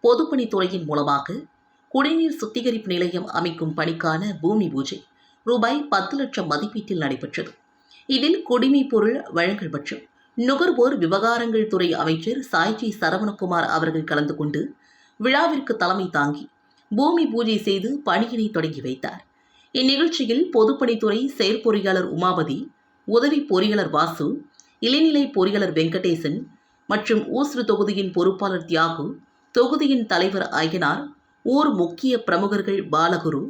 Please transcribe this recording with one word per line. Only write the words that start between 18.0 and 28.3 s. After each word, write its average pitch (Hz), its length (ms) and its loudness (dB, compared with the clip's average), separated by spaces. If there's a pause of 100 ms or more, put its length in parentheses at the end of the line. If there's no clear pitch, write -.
பணியினை 226 480 0
தொடங்கி 156 320 -4
வைத்தார். - 400 -8 (540)
இந்நிகழ்ச்சியில் 269 760 2
பொதுப்பணித்துறை 226 720 2 (100)
செயற்பொறியாளர் 196 760 0
உமாபதி, 175 500 0 (480)
உதவி 269 340 4
பொறியாளர் 202 520 2
வாசு, 160 320 0 (560)
இளநிலை 285 460 4
பொறியாளர் 196 480 2
வெங்கடேசன் 165 640 0 (500)
மற்றும் 208 400 2
ஊசுடு 269 360 -2
தொகுதியின் 202 480 0
பொறுப்பாளர் 185 540 0